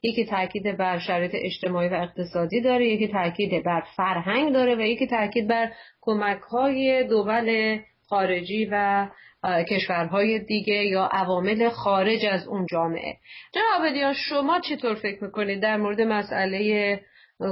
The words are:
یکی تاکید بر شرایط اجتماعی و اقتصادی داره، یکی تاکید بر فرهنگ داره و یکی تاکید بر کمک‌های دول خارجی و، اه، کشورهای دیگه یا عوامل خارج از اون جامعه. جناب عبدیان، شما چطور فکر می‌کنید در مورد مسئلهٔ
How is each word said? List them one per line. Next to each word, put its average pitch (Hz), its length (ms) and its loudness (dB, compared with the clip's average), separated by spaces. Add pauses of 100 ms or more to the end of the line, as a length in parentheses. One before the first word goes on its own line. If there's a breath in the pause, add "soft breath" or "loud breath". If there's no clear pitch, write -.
یکی 226 220 0
تاکید 196 520 -4
بر 180 220 0
شرایط 175 340 -2
اجتماعی 180 560 -2
و 185 40 -4
اقتصادی 175 680 -2
داره، 247 260 2
یکی 214 200 2
تاکید 180 580 -2
بر 170 180 0 (120)
فرهنگ 190 580 0
داره 254 220 4
و 226 40 0
یکی 233 280 0
تاکید 220 400 0
بر 226 240 2 (300 loud breath)
کمک‌های 247 1040 2
دول 220 720 2 (320)
خارجی 190 600 0
و، 202 360 2 (360 loud breath)
اه، 196 200 2
کشورهای 190 760 0
دیگه 208 340 -2
یا 196 380 2
عوامل 196 580 2
خارج 208 640 2
از 185 160 -2
اون 190 240 -4
جامعه. 165 460 -2 (360 loud breath)
جناب 370 340 2
عبدیان، 277 260 0
شما 285 460 0 (100)
چطور 247 260 -2
فکر 202 280 -6
می‌کنید 196 380 -4
در 214 160 2
مورد 208 240 0
مسئلهٔ 202 1000 0 (500 soft breath)